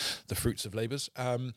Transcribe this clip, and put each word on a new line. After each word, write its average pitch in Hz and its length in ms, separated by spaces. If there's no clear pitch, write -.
the 95 80
fruits - 280
of 104 120
labours. 117 400
Um, 127 420